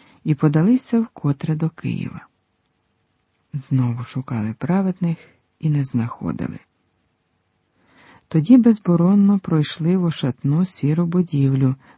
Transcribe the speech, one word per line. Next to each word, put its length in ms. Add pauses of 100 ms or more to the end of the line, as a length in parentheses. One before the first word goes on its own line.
(240)
і 100
подалися 680
вкотре 540
до 160
Києва. 560 (1300)
Знову 500
шукали 560
праведних 600 (400)
і 120
не 140
знаходили. 720 (1700)
Тоді 280
безборонно 840
пройшли 580
в 80
ошатну 600
сіру 420
будівлю 680 (240)